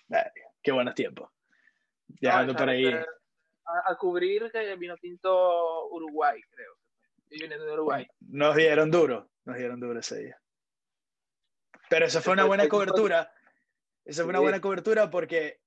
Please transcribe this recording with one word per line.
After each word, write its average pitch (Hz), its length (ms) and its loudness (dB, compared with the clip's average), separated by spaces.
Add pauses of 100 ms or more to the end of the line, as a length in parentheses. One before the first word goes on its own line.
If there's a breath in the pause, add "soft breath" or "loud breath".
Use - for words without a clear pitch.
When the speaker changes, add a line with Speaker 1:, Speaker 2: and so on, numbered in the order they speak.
Speaker 1:
Marico, - 420 -4 (120)
qué 147 100 2
buenos 123 220 0
tiempos. - 360 -8 (760)
Viajando 127 460 0
Speaker 2:
No, 123 60 -4
Speaker 1:
por 135 100 0
ahí. 127 180 2
Speaker 2:
esa, 127 200 -2 (580)
a, 175 280 -2
a - 40 -4
cubrir 190 560 -2
que 208 240 -6
vino 175 220 -12
tinto 175 920 0
Uruguay, 151 520 -4 (100)
creo. 110 240 -20 (560)
Y 156 120 -14
vino 156 160 -12
de 156 140 -8
Uruguay. 147 340 -2 (140)
Speaker 1:
Nos 143 340 0
dieron 156 360 6
duro, 147 400 2 (140)
nos 123 120 -10
dieron 123 240 -8
duro 120 200 -6
ese 113 180 -10
día. 113 200 -14 (1500)
Pero 165 180 4
eso 156 140 -2
fue 180 140 0
una 190 80 4
Speaker 2:
Después 190 60 6
Speaker 1:
buena 196 160 4
Speaker 2:
fue 151 60 2
Speaker 1:
cobertura. 190 600 2 (720 soft breath)
Eso 151 200 -6
fue 165 60 -4
una 190 100 -2
Speaker 2:
Sí. - 20 4
Speaker 1:
buena 190 180 2
cobertura 196 500 0
porque, 160 560 -4